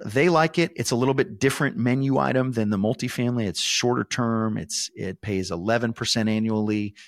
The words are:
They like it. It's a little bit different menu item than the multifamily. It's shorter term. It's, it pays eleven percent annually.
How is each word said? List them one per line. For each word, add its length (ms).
They 240
like 300
it. 180
It's 140
a 60
little 180
bit 260
different 380
menu 400
item 340
than 160
the 80
multifamily. 720
It's 140
shorter 440
term. 540
It's, 360
it 280
pays 280
eleven 440
percent 340
annually. 640